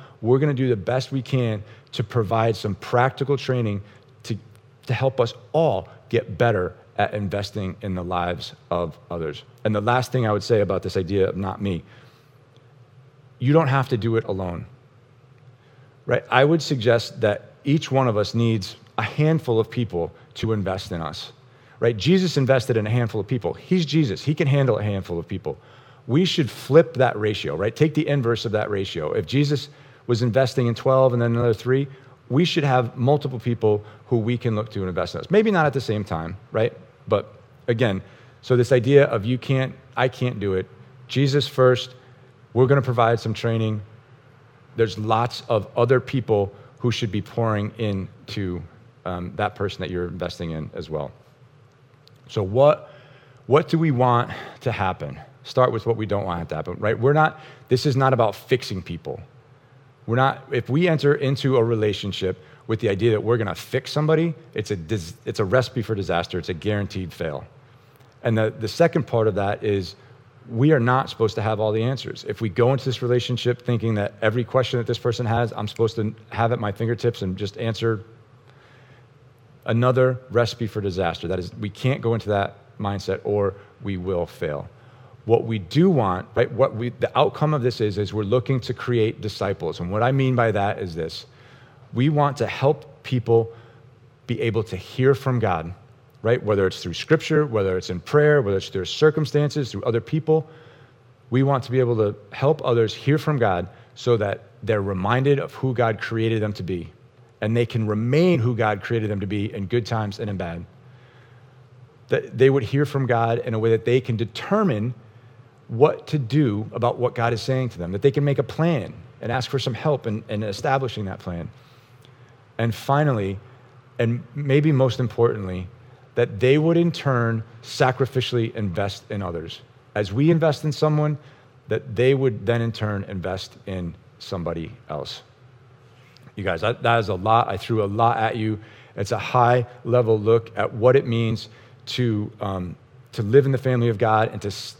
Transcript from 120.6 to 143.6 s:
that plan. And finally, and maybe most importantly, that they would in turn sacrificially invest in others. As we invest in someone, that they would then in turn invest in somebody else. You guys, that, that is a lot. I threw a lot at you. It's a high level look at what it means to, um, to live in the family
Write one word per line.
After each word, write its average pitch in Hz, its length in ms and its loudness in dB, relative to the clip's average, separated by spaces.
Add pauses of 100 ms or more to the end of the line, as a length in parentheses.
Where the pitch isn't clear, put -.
that 92 140 -8
plan. 85 320 -8 (1080)
And 113 180 0
finally, 123 640 0 (600)
and 120 240 0 (120)
maybe 147 380 2
most 131 280 2
importantly, 101 680 0 (480)
that 120 240 0
they 127 200 6
would 160 180 4
in 170 160 4
turn 117 500 0 (200)
sacrificially 127 920 0
invest 101 560 -4
in 104 100 -4
others. 85 400 -8 (360)
As 104 160 -2
we 139 180 4
invest 160 340 2
in 156 60 0
someone, 151 480 0 (480)
that 110 300 -4
they 127 180 4
would 120 320 0
then 117 160 2
in 117 80 -2
turn 104 380 -4
invest 92 480 -8 (100)
in 90 300 -8 (240)
somebody 85 500 -8 (180)
else. 73 340 -10 (1160)
You 101 80 -8
guys, 87 160 -2
that, 107 240 -2
that 117 160 4
is 98 80 -2
a 101 60 -2
lot. 110 340 2
I 98 80 -4
threw 110 260 0
a 101 40 2
lot 113 320 2
at 110 180 0
you. 107 240 -2 (340)
It's 98 180 -6
a 113 60 -2
high 120 480 4 (180)
level 117 340 4
look 110 380 2
at - 160 -2
what 123 220 4
it 139 120 2
means 113 420 -2 (380)
to, 107 440 -2 (100)
um, 95 360 -6 (360)
to 117 100 -4
live 127 240 6
in 139 60 2
the 131 60 0
family 120 300 0